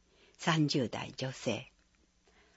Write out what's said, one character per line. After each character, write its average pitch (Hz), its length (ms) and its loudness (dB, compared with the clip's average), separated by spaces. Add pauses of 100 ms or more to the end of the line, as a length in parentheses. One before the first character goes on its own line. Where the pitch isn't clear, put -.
(380)
三 156 320 4
十 135 180 2
代 - 300 -8
女 131 160 -4
性。 123 360 -4 (880)